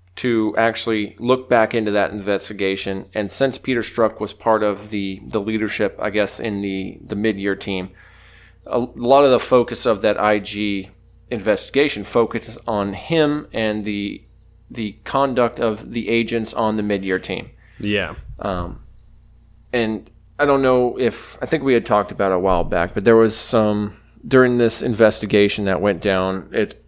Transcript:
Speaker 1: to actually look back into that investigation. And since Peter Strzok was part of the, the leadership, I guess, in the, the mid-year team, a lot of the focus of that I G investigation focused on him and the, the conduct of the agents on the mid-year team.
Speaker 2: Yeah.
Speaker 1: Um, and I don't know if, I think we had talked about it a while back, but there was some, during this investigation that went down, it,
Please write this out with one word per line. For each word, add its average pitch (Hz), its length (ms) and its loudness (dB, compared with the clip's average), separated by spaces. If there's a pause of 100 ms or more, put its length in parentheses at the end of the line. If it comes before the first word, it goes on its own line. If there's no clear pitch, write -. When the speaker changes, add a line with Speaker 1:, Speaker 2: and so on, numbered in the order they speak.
(160)
Speaker 1:
to 113 400 0
actually 110 640 -2
look 127 320 0
back 113 240 2
into 107 160 0
that 101 220 0
investigation. 98 1000 -4
And 104 180 -4
since 135 260 0
Peter 123 220 -2
Strzok 110 400 -2
was 104 120 -6
part 110 300 2
of 101 280 -2
the, 98 360 -4
the 107 140 -2
leadership, 104 600 -2
I 104 100 -4
guess, 101 280 -2
in 104 220 -4
the, 95 420 -6
the 104 140 -8
mid-year 101 400 -2
team, 92 340 -6 (760)
a - 120 -2
lot 123 460 4
of 135 60 6
the 120 100 6
focus 120 460 2
of 104 160 2
that 104 160 2
I 107 200 2
G 101 500 -4 (420)
investigation 107 760 0
focused 113 600 -2
on 101 280 -2
him 151 580 0
and 107 320 -2
the, 101 380 -6 (480)
the 107 220 -6 (120)
conduct 123 540 0
of 113 340 -2
the 117 160 -4
agents 113 460 0
on 110 220 0
the 107 60 0
mid-year 98 360 -2
team. - 320 -8 (280)
Speaker 2:
Yeah. 101 360 -2 (240)
Speaker 1:
Um, 90 460 -6 (880)
and 110 360 -2 (300)
I 147 80 2
don't 139 160 2
know 127 360 2
if, - 440 -4
I 127 40 -6
think 147 180 0
we 135 100 4
had 113 100 4
talked 104 280 0
about 98 200 0
it 92 40 2
a - 20 0
while 90 260 2
back, 87 300 0
but 101 100 -4
there 113 120 8
was 113 200 6
some, 104 600 0 (300)
during 123 300 6
this 117 240 2
investigation 107 840 2
that 92 160 0
went 98 180 0
down, 95 520 -2
it, - 360 -4